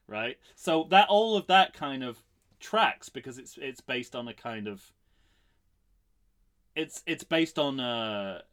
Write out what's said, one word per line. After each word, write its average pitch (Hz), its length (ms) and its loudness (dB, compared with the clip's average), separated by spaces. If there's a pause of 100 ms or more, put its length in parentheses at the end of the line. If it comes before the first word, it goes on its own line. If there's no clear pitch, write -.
Right? 110 320 -6 (160)
So 160 360 0
that, 196 180 8
all 214 300 2
of 180 80 -4
that 185 260 6
kind 135 320 -6
of 120 180 -10 (380)
tracks - 480 0
because 131 300 -12
it's, - 180 -20
it's 131 240 -12
based 127 340 -6
on 120 140 -8
a 110 60 -12
kind 110 340 -8
of, 101 240 -12 (1800)
it's, 156 320 -6
it's 160 180 -6
based 165 340 0
on 139 220 0
a 110 600 -4 (100)